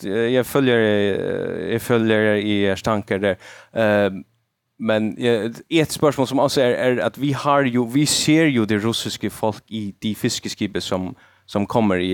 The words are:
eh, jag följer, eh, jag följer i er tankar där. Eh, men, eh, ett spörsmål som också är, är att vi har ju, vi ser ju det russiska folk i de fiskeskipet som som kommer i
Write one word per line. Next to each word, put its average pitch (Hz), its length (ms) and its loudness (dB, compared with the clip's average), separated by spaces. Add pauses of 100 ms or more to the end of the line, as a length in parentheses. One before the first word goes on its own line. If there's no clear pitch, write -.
eh, 98 60 -6
jag 117 340 0
följer, 131 340 2
eh, 95 920 0
jag 113 100 -2
följer 110 540 2
i 104 280 0
er 98 120 2
tankar 101 440 -2
där. 98 160 0 (380)
Eh, 104 380 2 (680)
men, 110 380 -2
eh, 117 340 0 (300)
ett 151 100 -2
spörsmål 139 360 0
som 131 120 -2
också 139 220 2
är, 123 100 4
är 123 260 0
att 107 200 -2
vi 139 160 -2
har 143 300 2
ju, 123 240 0
vi 139 180 2
ser 156 400 2
ju 123 200 2
det 104 120 2
russiska 110 520 -4
folk - 380 -4
i 101 340 -8
de 107 140 -2
fiskeskipet 98 680 -4
som 92 320 -4 (340)
som 101 160 -2
kommer 104 320 2
i 92 160 -2